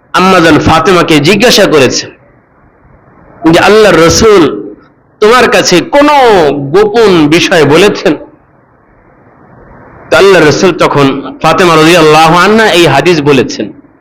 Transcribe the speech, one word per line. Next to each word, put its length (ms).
আম্মাজান 460
ফাতেমাকে 600
জিজ্ঞাসা 460
করেছেন 460
যে, 80
"আল্লাহর 460
রসুল 680
তোমার 300
কাছে 300
কোনো 680
গোপন 760
বিষয় 360
বলেছেন?" 520
তো 60
আল্লাহর 300
রসুল 260
তখন 680
ফাতেমা 340
রাদিয়াল্লাহু 600
আনহা 300
এই 200
হাদিস 360
বলেছেন। 500